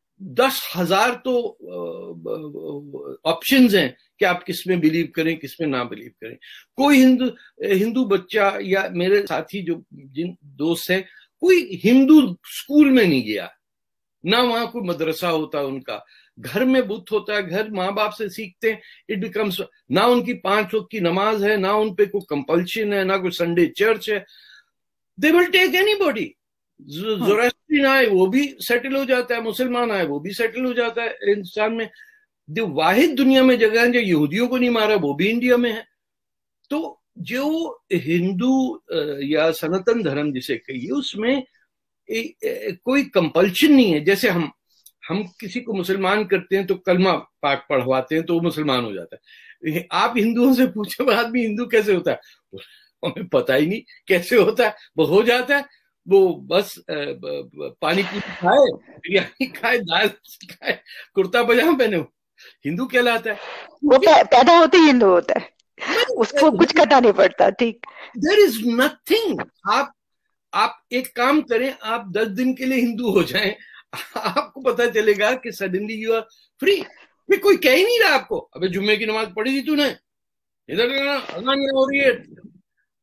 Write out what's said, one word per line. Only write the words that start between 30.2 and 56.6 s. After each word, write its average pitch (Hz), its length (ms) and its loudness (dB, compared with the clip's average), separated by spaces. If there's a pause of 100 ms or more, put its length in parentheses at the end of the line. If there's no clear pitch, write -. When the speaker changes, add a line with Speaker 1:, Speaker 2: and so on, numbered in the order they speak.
Speaker 1:
भी 170 100 -10
settle 226 340 -4
हो 254 80 -2
जाता 233 300 -4
है 226 60 -6
हिंदुस्तान 208 640 -4
में। 226 180 -6 (600)
जो 214 160 -4
वाहिद 180 440 2
दुनिया 262 320 4
में 254 160 6
जगह 220 240 2
है 247 100 2
जो 240 80 0
यहूदियों 180 480 0
को 254 100 -2
नहीं 247 120 2
मारा, 214 260 2
वो 143 180 -2
भी 170 140 0
India 240 280 2
में 240 160 0
है। 214 140 -10 (840)
तो - 320 -8 (160)
जो 302 640 -6 (100)
हिंदू, 190 880 -2 (100)
अ, 147 300 -4
या 151 280 0
सनातन 190 520 -2
धर्म 147 300 -4
जिसे 127 240 -6
कहिए, 131 340 -10
उसमें 254 560 -4 (640)
ए-, - 240 -8 (100)
ए-, 180 400 -6
कोई 269 200 0
compulsion 185 680 2
नहीं 240 200 6
है। 147 120 0
जैसे 196 240 2
हम, 175 240 -2 (560)
हम 185 140 -4 (180)
किसी 202 200 -10
को - 120 -10
मुसलमान 196 520 -2
करते 190 320 -2
हैं 196 100 -2
तो 190 80 0
कलमा 185 380 0
पाक 139 580 -4
पढ़वाते 131 440 -2
हैं 165 100 -2
तो 170 100 -2
वो 165 60 0
मुसलमान 151 440 -2
हो 107 80 -8
जाता 87 240 -12
है। - 760 -10
आप 220 240 0
हिंदुओं 233 380 2
से 254 120 2
पूछे, 214 380 -6
"वो 254 80 2
आदमी 233 300 -2
हिंदू 220 240 -6
कैसे 208 280 2
होता 170 160 -2
है?" - 100 -4 (840)
हमें - 240 -8
पता 131 260 0
ही 147 120 0
नहीं 202 160 -4 (260)
कैसे 180 280 0
होता 214 300 4
है, 214 80 -4 (240)
वो 160 60 2
हो 175 180 4
जाता 247 340 0
है। 277 80 -4 (440)
वो 190 260 4
बस, 147 440 -4